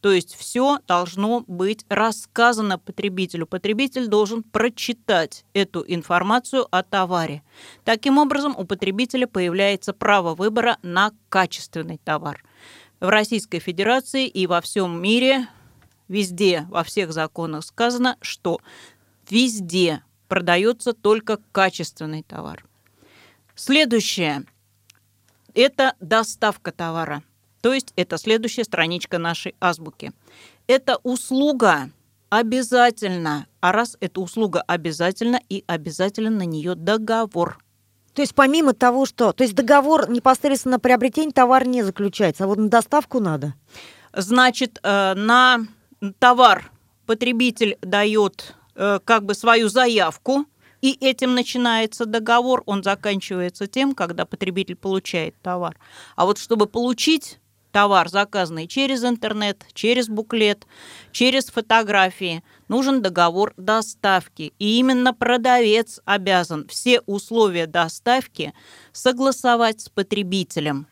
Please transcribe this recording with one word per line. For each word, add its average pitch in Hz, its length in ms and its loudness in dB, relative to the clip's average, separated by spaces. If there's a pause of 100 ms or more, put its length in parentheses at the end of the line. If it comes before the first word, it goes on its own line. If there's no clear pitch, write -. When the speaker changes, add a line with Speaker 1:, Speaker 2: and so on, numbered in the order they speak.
Speaker 1:
то 202 100 0
есть 180 240 0
всё 269 500 0
должно 185 640 -2
быть 190 400 -6
рассказано 214 880 0
потребителю. 185 720 -6
Потребитель 226 600 -4
должен 214 360 0
прочитать 220 1080 -2
эту 190 340 -2
информацию 185 840 -2
о 185 120 0
товаре. 175 580 -2 (440)
Таким 247 320 2
образом, 285 400 0
у 185 80 -6
потребителя 226 640 -4
появляется 196 680 -2
право 185 420 2
выбора 220 480 0
на 185 280 0 (180)
качественный 165 760 -4
товар. 156 400 -6 (560)
В 180 80 -2
Российской 214 520 0
Федерации 240 680 -2
и 185 180 -4
во 170 140 0
всём 175 420 -4
мире, 247 460 2 (600)
везде, 180 600 -2
во 170 140 -2
всех 165 300 -4
законах 156 500 -6
сказано, 247 580 -2
что - 380 -6 (720)
везде 185 720 0 (240)
продаётся 190 640 0
только 214 480 0 (140)
качественный 160 680 -4
товар. - 420 -16 (880)
Следующее. 214 880 0 (1120)
Это 262 440 2
доставка 208 720 -2
товара. 160 520 -8 (380)
То 247 120 2
есть - 220 -4
это 175 220 -4
следующая 220 460 -2
страничка 170 540 -4
нашей 170 420 -6
азбуки. 165 520 -6 (560)
Это 262 340 0
услуга 247 880 0 (400)
обязательно. 220 1160 0 (140)
А 180 100 2
раз 233 280 -2
это 180 220 -8
услуга 185 460 -2
обязательно, 175 840 -2
и 196 180 -8
обязателен 185 720 -4
на 190 60 -2
неё 165 320 -4
договор. 214 840 -2 (560)
Speaker 2:
То 285 80 -2
есть 269 140 -2
помимо 277 380 4
того, 254 320 2
что, 220 260 0
то - 120 0
есть 208 120 -2
договор 277 540 4
непосредственно 254 680 2
на 226 40 0
приобретение 254 540 2
товара 254 320 6
не 247 180 0
заключается, 190 600 -2
а - 20 -2
вот 202 100 0
на 214 120 0
доставку 247 500 2
надо? 151 340 -4 (600)
Speaker 1:
Значит, 247 680 0
э, 196 340 2
на 240 440 4 (600)
товар 247 520 6 (340)
потребитель 233 760 0
даёт, 208 760 0 (200)
э, 202 280 -2
как 226 220 2
бы 202 80 -2
свою 226 360 4
заявку, 240 760 0 (360)
и 262 180 2
этим 262 360 0
начинается 233 720 -2
договор, 233 600 0
он 196 180 -4
заканчивается 196 840 -4
тем, 269 260 -2
когда 170 320 -4
потребитель 185 500 -6
получает 190 640 -4
товар. 180 360 -6 (380)
А 175 100 2
вот 202 120 0
чтобы 214 300 0
получить 247 720 -2 (320)
товар, 202 380 4
заказанный 175 580 -2
через 262 360 -2
интернет, 214 600 -4 (100)
через 226 340 0
буклет, 214 580 -2 (460)
через 254 360 2
фотографии, 196 960 0 (260)
нужен 262 320 0
договор 180 560 0
доставки. 190 1000 -2
И 214 200 0
именно 254 340 2
продавец 240 920 2
обязан 185 600 0
все - 400 0
условия 202 600 0
доставки 165 840 -2 (400)
согласовать 240 880 0
с - 80 -20
потребителем. 180 1040 -4